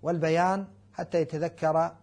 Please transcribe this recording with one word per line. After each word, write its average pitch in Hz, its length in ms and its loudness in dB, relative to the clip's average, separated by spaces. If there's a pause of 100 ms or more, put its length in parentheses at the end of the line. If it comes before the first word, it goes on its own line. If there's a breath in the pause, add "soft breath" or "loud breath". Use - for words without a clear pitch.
والبيان 170 640 0 (260)
حتى 170 280 -2
يتذكر 160 680 0 (120)